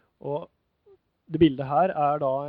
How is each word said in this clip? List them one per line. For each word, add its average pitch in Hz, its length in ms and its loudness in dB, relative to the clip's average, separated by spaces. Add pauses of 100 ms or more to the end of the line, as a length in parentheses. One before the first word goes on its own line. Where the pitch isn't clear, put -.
(200)
Og 147 300 -10 (800)
det 160 100 -6
bildet 139 280 4
her 160 260 2
er 147 260 0
da 139 140 0 (160)